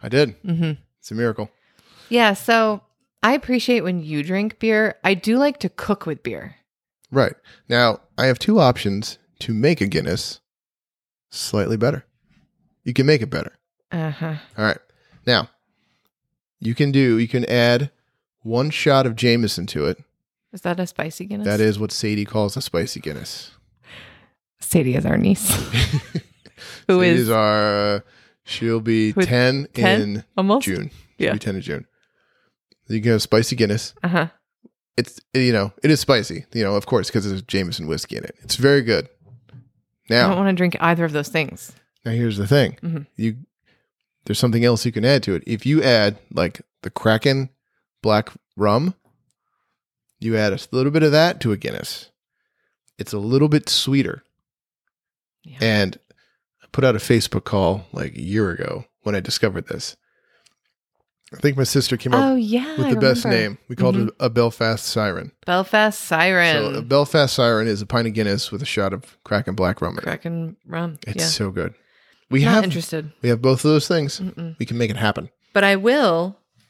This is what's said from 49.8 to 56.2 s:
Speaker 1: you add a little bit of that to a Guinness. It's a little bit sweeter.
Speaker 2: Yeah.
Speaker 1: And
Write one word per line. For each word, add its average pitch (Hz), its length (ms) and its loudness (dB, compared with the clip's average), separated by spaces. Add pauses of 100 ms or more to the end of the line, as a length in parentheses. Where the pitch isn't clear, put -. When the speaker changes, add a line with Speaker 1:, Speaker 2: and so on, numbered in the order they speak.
Speaker 1:
you 110 180 -2
add 104 160 2
a - 60 -4 (120)
little 131 200 0
bit 156 120 2
of 151 80 4
that 160 300 4
to 113 100 0
a 101 60 0
Guinness. - 520 -10 (880)
It's - 160 -10
a 104 60 -4
little 131 300 2
bit 147 200 0
sweeter. - 540 0 (1200)
Speaker 2:
Yeah. 131 180 -20
Speaker 1:
And 104 380 0 (640)